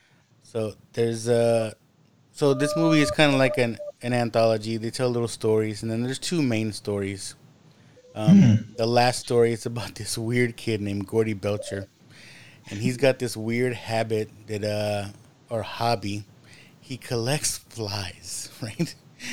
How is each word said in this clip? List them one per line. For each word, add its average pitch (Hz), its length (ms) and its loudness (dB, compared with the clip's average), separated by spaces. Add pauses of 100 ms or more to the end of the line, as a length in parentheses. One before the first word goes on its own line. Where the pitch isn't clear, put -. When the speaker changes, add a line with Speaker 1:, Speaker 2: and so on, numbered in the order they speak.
(420)
Speaker 1:
So 110 320 -6 (180)
there's, 117 360 0
uh, 117 440 4 (600)
so 139 220 2
this 143 220 0
movie 160 240 4
is 143 100 2
kinda 147 260 4
like 131 220 4
an, 117 200 0 (240)
an 123 100 -2
anthology. 113 640 2
They 113 140 -4
tell 127 200 0
little 120 180 0
stories, 110 540 0
and 113 80 -4
then 113 120 -2
there's 127 160 -4
two 170 240 -2
main 110 300 0
stories. 98 600 -6 (800)
Um, 143 280 8
Speaker 2:
Hmm. 110 340 4
Speaker 1:
the 113 100 0
last 120 340 4
story 117 320 2
is 113 140 -6
about 117 280 -8
<laughs> - 20 -16
this - 220 -8
weird 120 380 0
kid 110 240 -2
named 101 260 -4
Gordy 110 280 0
Belcher, 101 520 -6 (840)
and 104 100 -8
he's 123 160 -2
got 131 220 4
this 123 180 -6
weird 117 380 -2
habit 110 560 -4 (160)
that, 104 180 -6
uh, 104 440 -4 (400)
or 113 140 -4
hobby. 104 640 -4 (560)
He 131 160 -12
collects 123 600 -4
flies, - 1000 -10
<laughs> - 60 -20
right? 120 320 -6 (380)